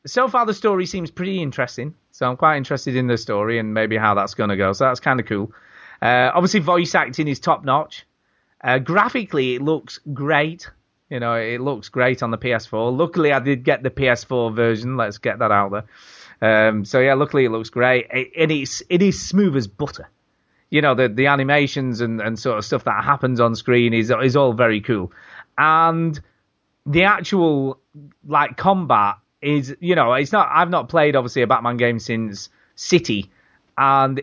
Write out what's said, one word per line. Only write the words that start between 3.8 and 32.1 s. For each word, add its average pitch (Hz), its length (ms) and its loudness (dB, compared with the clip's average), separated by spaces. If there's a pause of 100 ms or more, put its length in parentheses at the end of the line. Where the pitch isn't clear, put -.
how 107 180 4
that's 101 200 -2
gonna 104 220 -2
go. 95 180 2
So 135 100 -2
that's 127 160 0
kinda 127 220 0
cool. 107 280 -4 (520)
Uh, 123 320 4
obviously, 180 260 2
voice 175 340 0
acting 151 320 -2
is 139 140 -4
top-notch. 143 640 -2 (580)
Uh, 127 180 2
graphically, 165 760 -2
it 131 80 -6
looks 156 360 -4 (140)
great. 151 560 -2 (400)
You 127 120 -6
know, 117 140 -2
it 117 280 -4
looks 135 260 -6
great 127 340 0
on 117 80 -4
the 113 60 -4
P 123 160 -4
S 113 140 -4
four. 113 260 -2
Luckily, 156 400 0
I 135 60 2
did 127 260 -2
get 135 180 0
the 127 80 -2
P 135 180 -2
S 120 160 0
four 120 260 -2
version. 117 480 -2
Let's 104 200 -4
get 107 200 -4
that 113 120 0
out 101 220 2
there. - 960 0
Um, 107 160 0
so, 131 160 0
yeah, 135 140 4
luckily, 139 320 2
it 113 40 0
looks 113 200 -6
great. 123 420 2
It, 127 240 -4
and 160 160 2
it's, 135 380 -6
it 175 100 4
is 196 260 2
smooth 180 300 2
as 117 120 -2
butter. - 400 -10 (600)
You 147 120 2
know, 139 120 4
the, 123 140 2
the 127 200 0
animations 139 760 0
and, 113 180 -4
and 110 180 -4
sort 113 200 -2
of 107 60 -6
stuff 135 200 -4
that 104 200 -2
happens 131 360 0
on 117 140 2
screen 120 400 2
is, 113 160 0 (120)
is 135 140 2
all 135 160 4
very 110 280 2
cool. 98 320 -2 (440)
And 165 600 2 (680)
the 160 200 2
actual, 165 760 0 (480)
like, 143 300 0
combat 131 600 2 (260)
is, 143 380 -2
you 175 140 0
know, 123 200 4
it's 139 180 -2
not, 190 180 4
I've 170 200 2
not 160 180 -2
played, 151 260 2
obviously, 123 280 0
a 113 40 2
Batman 120 300 0
game 120 220 0
since 113 500 -8 (260)